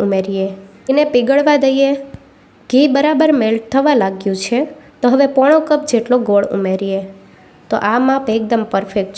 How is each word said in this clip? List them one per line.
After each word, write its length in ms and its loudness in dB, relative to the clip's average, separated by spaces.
ઉમેરીએ. 440 -2
એને 140 2
પીગળવા 500 2
દઈએ. 260 2
ઘી 260 4
બરાબર 360 2
મેલ્ટ 320 -2
થવા 280 2
લાગ્યું 420 -4
છે. 160 -2
તો 120 2
હવે 140 4
પોણો 220 4
કપ 220 0
જેટલો 260 0
ગોળ 160 2
ઉમેરીએ. 440 -4
તો 120 -2
આ 80 0
માપ 360 0
એકદમ 280 -2
પરફેક્ટ 540 -4